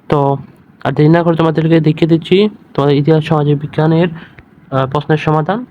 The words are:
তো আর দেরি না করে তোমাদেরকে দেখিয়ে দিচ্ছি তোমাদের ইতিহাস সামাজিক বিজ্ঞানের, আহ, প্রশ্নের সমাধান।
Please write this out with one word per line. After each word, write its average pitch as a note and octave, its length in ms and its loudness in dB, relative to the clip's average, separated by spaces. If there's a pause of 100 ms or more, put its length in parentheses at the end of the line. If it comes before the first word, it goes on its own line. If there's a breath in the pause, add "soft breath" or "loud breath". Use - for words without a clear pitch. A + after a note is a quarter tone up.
তো C#3 280 0 (460)
আর C#3 80 -2
দেরি D3+ 180 2
না E3+ 140 4
করে E3+ 120 2
তোমাদেরকে E3 440 0
দেখিয়ে D#3+ 280 0
দিচ্ছি F3+ 420 0 (240)
তোমাদের C#3+ 220 0
ইতিহাস D3+ 280 2
সামাজিক D3 360 0
বিজ্ঞানের, D#3+ 480 0 (640 loud breath)
আহ, C3+ 140 0
প্রশ্নের D3 320 -2
সমাধান। D#3 540 -2